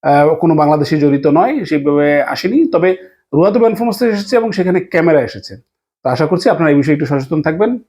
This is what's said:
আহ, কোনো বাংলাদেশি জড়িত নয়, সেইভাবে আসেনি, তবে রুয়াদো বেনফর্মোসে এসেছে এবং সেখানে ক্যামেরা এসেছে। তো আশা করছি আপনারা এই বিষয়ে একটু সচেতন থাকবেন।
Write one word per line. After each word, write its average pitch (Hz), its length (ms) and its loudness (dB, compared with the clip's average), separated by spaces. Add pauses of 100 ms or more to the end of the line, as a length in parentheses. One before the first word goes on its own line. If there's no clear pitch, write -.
আহ, 147 320 2
কোনো 160 200 2
বাংলাদেশি 151 440 0
জড়িত 143 280 2
নয়, 196 380 2
সেইভাবে 147 580 0
আসেনি, 226 480 -2
তবে 185 260 0 (380)
রুয়াদো 196 260 2
বেনফর্মোসে 233 480 -2
এসেছে 208 280 -2
এবং 226 160 -2
সেখানে 180 280 0
ক্যামেরা 165 400 2
এসেছে। 101 360 -8 (460)
তো 131 60 -2
আশা 135 180 0
করছি 175 240 0
আপনারা 160 200 0
এই 147 60 4
বিষয়ে 143 160 2
একটু 147 140 -2
সচেতন 139 360 -4
থাকবেন। 208 360 -2 (100)